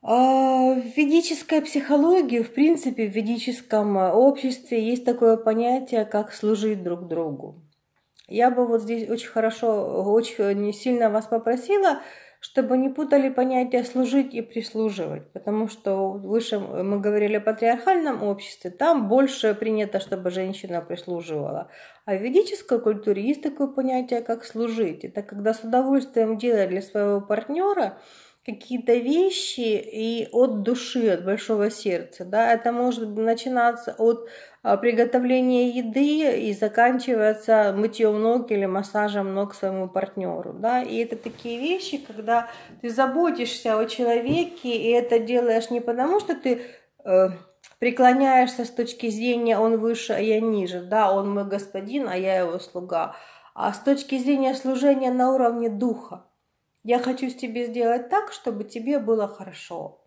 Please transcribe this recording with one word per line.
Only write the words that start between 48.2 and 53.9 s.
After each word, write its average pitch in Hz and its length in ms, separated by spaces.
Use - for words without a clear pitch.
с 233 40
точки 233 380
зрения 233 500
«он 226 200
выше, 226 340
а - 80
я 214 200
ниже», 190 420
да, 196 280
«он 196 200
мой 202 140
господин, 202 640
а 185 80
я 190 240
его 175 180
слуга», 180 580
а - 180
с 202 60
точки 277 400